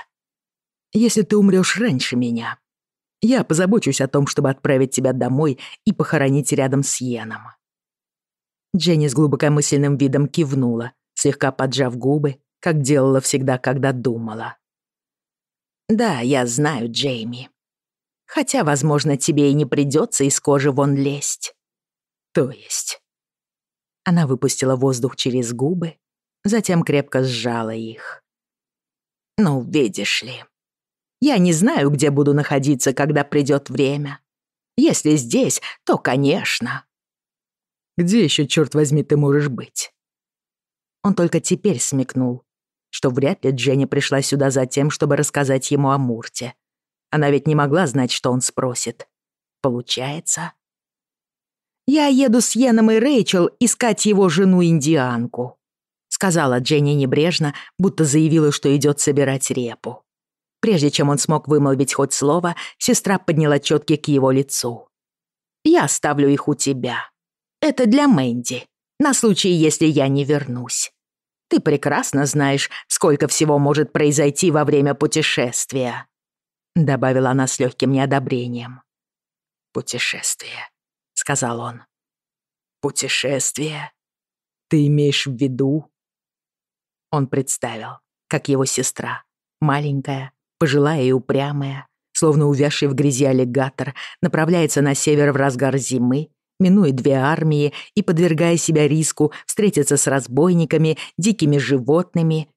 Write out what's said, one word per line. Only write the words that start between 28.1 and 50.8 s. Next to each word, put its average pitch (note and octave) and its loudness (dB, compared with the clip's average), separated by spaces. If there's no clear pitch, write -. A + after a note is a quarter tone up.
"Ну, D3 2
видишь A2 -2
ли, A#2 -16
я C4+ 2
не F3+ 4
знаю, E3 2
где D3 0
буду C#3+ 2
находиться, C#3 0
когда C#3+ 0
придёт C#3+ -2
время. C#3+ -4
Если A#3+ 2
здесь, D3 0
то, C#4 0
конечно". C#3 -2
"Где F#3 2
ещё, D3+ 0
чёрт D3 0
возьми, D3+ 2
ты - 0
можешь D3 2
быть?" - -10
Он G3 0
только E3+ 0
теперь F#3 -2
смекнул, B2+ -4
что - -4
вряд C#3 0
ли C3+ 2
Дженни C3+ 0
пришла C#3 0
сюда C3+ 0
за C3 0
тем, C#3 0
чтобы D3 0
рассказать C#3 -2
ему C#3 2
о C#3 0
Мурте. A#2+ -6
Она D3 0
ведь C#3 0
не D3+ 2
могла D3+ 2
знать, B2+ -2
что - -2
он B2+ -2
спросит. - -6
Получается, C#3 -6